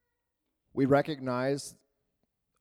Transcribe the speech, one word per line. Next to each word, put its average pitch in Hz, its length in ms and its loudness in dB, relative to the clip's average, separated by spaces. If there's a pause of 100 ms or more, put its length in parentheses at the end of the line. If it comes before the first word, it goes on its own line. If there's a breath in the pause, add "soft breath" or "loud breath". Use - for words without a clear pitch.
(760)
we 135 120 2
recognize 135 880 0 (840)